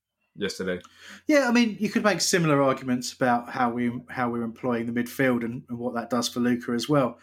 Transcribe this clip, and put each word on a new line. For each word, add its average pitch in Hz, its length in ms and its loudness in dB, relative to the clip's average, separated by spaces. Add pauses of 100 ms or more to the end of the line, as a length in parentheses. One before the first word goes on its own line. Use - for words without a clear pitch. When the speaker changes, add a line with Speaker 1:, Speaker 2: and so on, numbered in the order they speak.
(380)
Speaker 1:
yesterday. 92 420 -4 (480)
Speaker 2:
Yeah, 285 200 4
I 240 40 0
mean, 233 280 2
you 202 100 0
could 214 140 0
make 190 180 2
similar 156 400 4
arguments 131 520 0
about 123 360 2
how 127 200 0
we, 120 200 -2 (200)
how 123 200 -2
we're 120 140 -4
employing 117 420 -4
the 120 60 -6
midfield 120 540 0
and, 120 240 -8
and 120 100 -10
what 120 160 -6
that 117 140 -6
does 123 180 0
for 120 140 -4
Luca 120 320 0
as 117 160 -2
well. 135 340 2